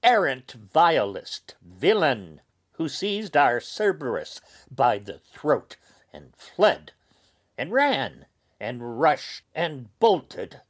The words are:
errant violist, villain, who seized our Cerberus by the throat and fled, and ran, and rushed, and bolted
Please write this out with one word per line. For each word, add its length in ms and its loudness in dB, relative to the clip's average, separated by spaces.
errant 480 2
violist, 1080 0
villain, 800 0
who 160 -4
seized 480 -4
our 220 4
Cerberus 840 -4
by 280 2
the 220 -12
throat 580 -4
and 240 -20
fled, 560 0
and 140 -8
ran, 540 -2
and 400 -10
rushed, 440 0
and 460 -8
bolted 720 0